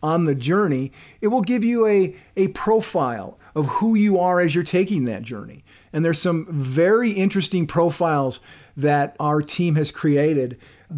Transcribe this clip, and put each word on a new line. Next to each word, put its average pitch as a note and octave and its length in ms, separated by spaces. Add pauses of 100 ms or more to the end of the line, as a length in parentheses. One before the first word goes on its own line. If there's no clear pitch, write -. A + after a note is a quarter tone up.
on E3 220
the C#3+ 120
journey, C#3 560 (280)
it G#3+ 80
will B3 120
give A3+ 240
you A#3 220
a, G3 280 (220)
a G3 120
profile C#3+ 880 (180)
of D3+ 100
who A3 280
you G#3 240
are F3+ 200
as E3 160
you're F3 80
taking F#3 440
that G#2+ 160
journey. A2 420 (280)
And D#3+ 120
there's E3 160
some E3 280
very E3+ 640
interesting F#3+ 560
profiles E3 720 (380)
that C#3+ 420
our D3+ 240
team E3 320
has D3+ 160
created C#3+ 680 (400)